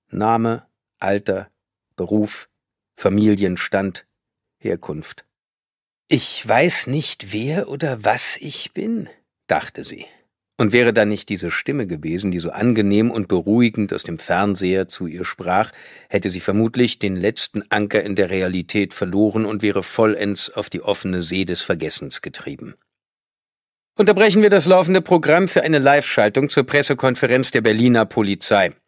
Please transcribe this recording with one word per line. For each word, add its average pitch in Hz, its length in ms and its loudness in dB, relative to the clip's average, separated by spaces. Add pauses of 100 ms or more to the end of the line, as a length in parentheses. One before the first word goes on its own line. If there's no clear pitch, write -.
Name, 113 560 0 (320)
Alter, 98 540 -4 (440)
Beruf, 104 540 -4 (460)
Familienstand, 98 1120 0 (500)
Herkunft. - 680 -10 (840)
„Ich - 380 -2
weiß 127 420 2
nicht, 127 440 -6
wer 139 380 -4
oder 139 340 -6
was 113 340 0
ich - 360 -10
bin“, 214 360 -6 (360)
dachte - 380 -4
sie. - 240 -16 (540)
Und 107 120 2
wäre 117 200 6
da 107 120 4
nicht 104 240 -4
diese 90 200 -4
Stimme 135 380 -4
gewesen, 85 420 -4
die 90 80 -2
so 82 140 -6
angenehm 107 580 2
und 107 180 -4
beruhigend 104 680 2
aus - 80 -8
dem 82 160 -10
Fernseher 95 680 0
zu - 200 -10
ihr 85 180 -8
sprach, 92 460 -2 (360)
hätte 98 220 -2
sie 90 100 -6
vermutlich 113 600 0
den 95 160 -2
letzten 101 560 -4
Anker 104 320 0
in 98 120 -4
der 92 140 2
Realität 92 640 -2
verloren 104 540 0
und 107 160 -4
wäre 101 180 0
vollends 101 720 -2
auf - 180 -8
die - 140 -8
offene 92 400 -4
See 92 220 -2
des 87 180 -6
Vergessens 78 580 -6
getrieben. - 540 -14 (1200)
Unterbrechen 208 460 6
wir 202 80 6
das 170 160 4
laufende 180 340 4
Programm 170 460 2
für - 160 0
eine 151 160 2
Live-Schaltung 135 680 4
zur 139 160 2
Pressekonferenz 131 840 0
der 117 120 0
Berliner 113 440 4
Polizei. 98 680 0 (120)